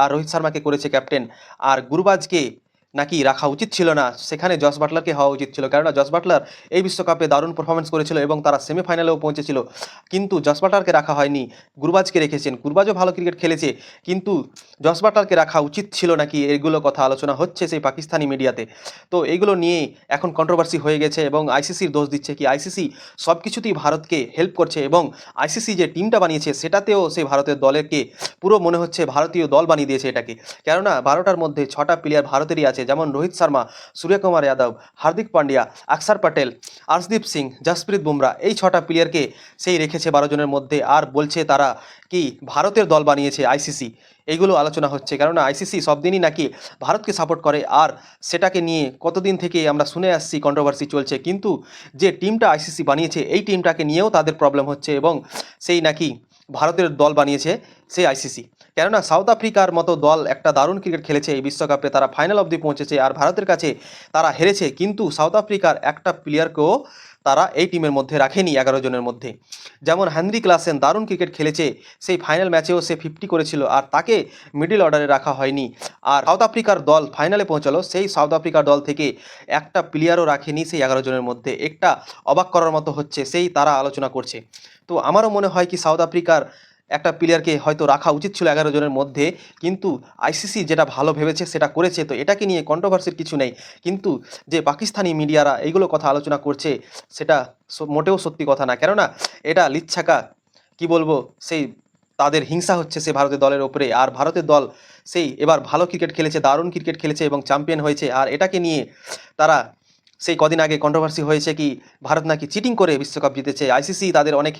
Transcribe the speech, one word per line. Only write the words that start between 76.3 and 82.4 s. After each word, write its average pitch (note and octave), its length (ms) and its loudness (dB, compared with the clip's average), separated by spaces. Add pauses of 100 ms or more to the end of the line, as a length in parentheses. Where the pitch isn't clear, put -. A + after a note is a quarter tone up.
আফ্রিকার A3 280 2 (140)
দল D#3 120 6 (140)
ফাইনালে F#3+ 340 0
পৌঁছালো, D3 280 0 (140)
সেই F#3+ 220 -2
সাউথ D3+ 240 2
আফ্রিকার D#3 320 2
দল C#3+ 80 6 (100)
থেকে D3 180 -2 (540)
একটা D#3+ 200 -2 (120)
প্লেয়ারও E3+ 400 2
রাখেনি D3 380 -4
সেই D#3 160 -4
এগারো C3 200 2
জনের B2+ 220 -2
মধ্যে। B2 240 -6 (160)
একটা D#3 220 0 (420)
অবাক F3+ 220 2